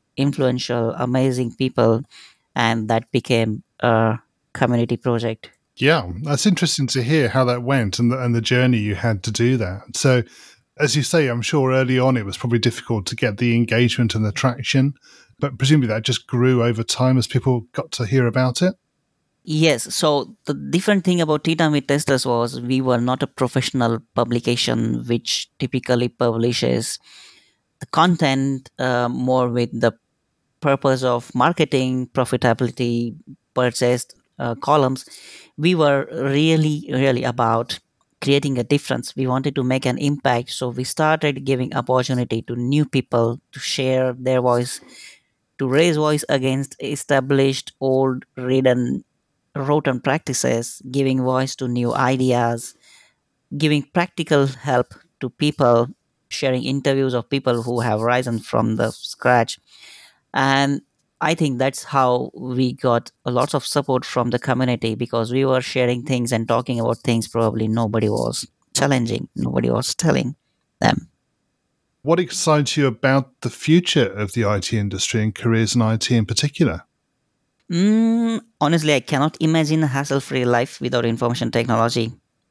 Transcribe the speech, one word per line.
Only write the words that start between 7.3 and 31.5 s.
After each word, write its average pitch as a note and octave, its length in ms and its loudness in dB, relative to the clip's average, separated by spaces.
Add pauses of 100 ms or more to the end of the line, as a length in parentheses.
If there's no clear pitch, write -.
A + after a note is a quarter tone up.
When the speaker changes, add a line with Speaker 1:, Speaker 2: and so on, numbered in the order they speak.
Speaker 2:
that B2 180 -2
went A#2+ 360 0
and A#2 120 4
the, C3 120 -2
and A#2+ 100 0
the A#2 80 0
journey B2+ 360 2
you G#2 180 -2
had G#2+ 280 -2
to A2+ 80 -4
do A#2+ 260 2
that. G2 400 -6
So, B2+ 260 2 (560)
as D3 160 0
you D3 80 0
say, D#3 240 2
I'm A#2+ 140 -2
sure C3 300 0
early C3 280 2
on B2+ 180 4
it G#2 80 -2
was G2 120 -8
probably A#2+ 220 0
difficult A2+ 480 0
to - 80 -8
get G#2+ 220 -2
the A#2+ 180 2
engagement A#2 600 2
and A2 100 0
the G#2 60 0
traction, C3+ 640 0 (460)
but C#3 180 -4
presumably C3+ 300 4
that A2 160 -4
just - 220 -4
grew B2 380 2
over A2+ 200 0
time C3 340 2
as A#2+ 100 0
people B2+ 460 0
got - 200 -8
to A#2+ 120 -4
hear B2 200 2
about B2 360 0
it? F#3 120 2 (720)
Speaker 1:
Yes, D#3 500 0
so D3 420 0 (100)
the D3+ 80 -4
different E3 500 0
thing F3+ 180 2
about D3+ 220 0
Tea D#3+ 120 0
Time D#3+ 180 2
with C#3+ 140 0
Testers C#3+ 380 0
was A#2+ 360 -2
we C3 200 0
were B2 200 2
not B2+ 200 0
a C3+ 60 -2
professional B2 720 -2 (160)
publication A#2+ 880 -2
which - 440 -4 (100)
typically B2 480 -2
publishes A#2 880 -2 (840)
the - 80 -16
content, C#3 920 0
uh, B2 300 0
more B2 400 0
with A#2+ 200 -2 (100)
the A#2 120 2 (720)
purpose C3+ 420 2
of A#2+ 320 -2
marketing, B2+ 760 2